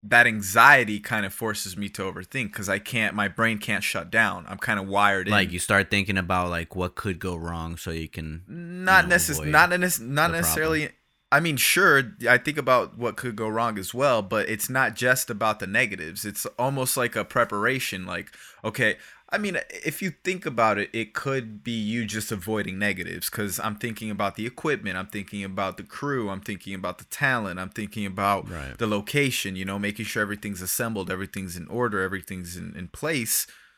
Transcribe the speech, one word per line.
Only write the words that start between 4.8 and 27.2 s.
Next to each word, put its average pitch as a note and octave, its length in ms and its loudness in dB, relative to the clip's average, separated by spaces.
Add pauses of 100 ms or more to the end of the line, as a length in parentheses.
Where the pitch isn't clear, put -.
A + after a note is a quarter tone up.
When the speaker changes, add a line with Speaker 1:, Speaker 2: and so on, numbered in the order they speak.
Speaker 1:
wired G2 460 4
in. G#2+ 40 2
Speaker 2:
Like, F#2+ 200 4
you F2 60 -4
start G2 320 4
thinking G2 280 2
about, F2+ 320 0
like, E2+ 240 -6
what F2+ 200 -2
could F#2 240 -4
go F2+ 180 -4
wrong E2 400 -6
so - 140 -10
you D#2+ 180 -6
can, D#2+ 380 -10
Speaker 1:
Not F3+ 580 4
Speaker 2:
you F3+ 40 -2
know, F3 80 6
Speaker 1:
necess-, E3 200 2
Speaker 2:
avoid D3+ 80 -4
Speaker 1:
not D3+ 260 8
necess-, F3+ 300 2
not C#3+ 280 2
Speaker 2:
the E3 40 0
Speaker 1:
necessarily. D#3+ 500 0
Speaker 2:
problem. - 120 -6 (380)
Speaker 1:
I C#3 60 8
mean, D#3 200 2
sure, C#3+ 540 6 (160)
I B2 100 8
think D3 200 0
about B2 400 2
what A2+ 180 -2
could A#2+ 200 -6
go A2 120 -2
wrong A2+ 300 -2
as F#2 160 -8
well, B2 260 4
but G2+ 280 0
it's G#2+ 200 -2
not B2+ 280 0
just B2+ 340 2
about G#2+ 300 0
the F#2+ 80 -6
negatives. G2 560 -2
It's G2+ 200 -8 (140)
almost C3 380 -2
like A#2+ 180 -2
a G#2 100 -2
preparation. G#2+ 800 0
Like, F2+ 300 -10 (300)
okay, A2 320 0 (360)
I - 60 0
mean, G3 200 -2 (120)
if - 320 -6
you F#3 80 -2 (140)
think F3+ 200 -4
about A2+ 340 2
it, G#2 140 -4
it A2+ 220 -4
could A#2 480 -4
be A#2+ 80 -6
you A2+ 340 -2
just G#2+ 280 -4
avoiding G2+ 480 -4
negatives F2+ 500 -4
'cause G#2 300 -4
I'm G#2 160 -4
thinking A2 340 -8
about G2+ 240 -2
the A2 100 -6
equipment, G#2+ 520 -4
I'm G2 100 -6
thinking G2+ 380 -8
about F#2+ 320 -4
the G2+ 80 -14
crew, C3 460 -4
I'm F#2+ 100 -6
thinking G2 340 -10
about F#2 240 -6
the - 60 -20
talent, A2 560 -2